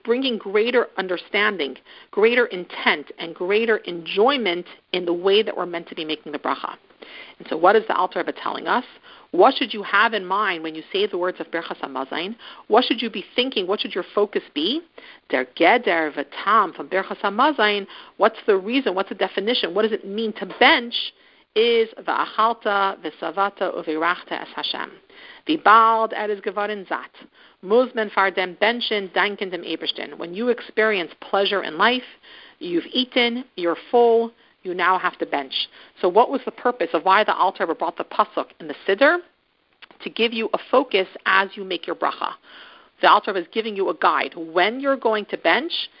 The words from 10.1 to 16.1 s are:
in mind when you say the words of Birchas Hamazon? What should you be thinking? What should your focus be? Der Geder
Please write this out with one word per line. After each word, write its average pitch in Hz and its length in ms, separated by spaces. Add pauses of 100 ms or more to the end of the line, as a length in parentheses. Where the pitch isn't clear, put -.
in 196 120
mind 185 380
when 160 120
you 160 160
say 202 160
the 196 100
words 180 220
of 156 120
Birchas 165 280
Hamazon? 151 560 (320)
What 226 160
should 233 180
you 233 80
be 196 140 (120)
thinking? 247 320
What 208 120
should - 160
your 180 180
focus 208 300 (100)
be? 175 280 (480)
Der 131 160 (120)
Geder 175 560